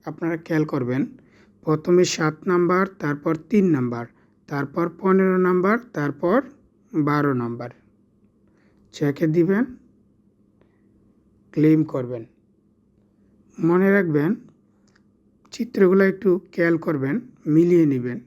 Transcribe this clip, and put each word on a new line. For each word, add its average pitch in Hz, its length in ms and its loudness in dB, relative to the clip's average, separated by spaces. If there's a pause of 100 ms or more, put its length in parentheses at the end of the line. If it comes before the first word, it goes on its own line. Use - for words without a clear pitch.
আপনারা 165 320 -6
খেয়াল 160 280 -2
করবেন, 131 380 -2 (600)
প্রথমে 170 420 2
সাত 156 320 -2 (100)
নাম্বার, 180 380 0 (140)
তারপর 147 360 -4 (140)
তিন 208 220 2
নাম্বার, 120 340 -2 (440)
তারপর 147 360 -4 (140)
পনেরো 190 400 2
নাম্বার, 185 380 0 (160)
তারপর 170 460 -2 (540)
বারো 147 420 0
নাম্বার। 120 360 -8 (1200)
চেকে 147 320 -2
দিবেন, 180 380 2 (1900)
ক্লেম 156 300 4
করবেন। 123 380 -8 (1400)
মনে 180 320 2
রাখবেন, 170 400 2 (1200)
চিত্রগুলো 196 520 2
একটু 190 260 0 (220)
খেয়াল 170 260 0
করবেন, 147 360 -4 (320)
মিলিয়ে 165 400 4
নেবেন। 123 400 -2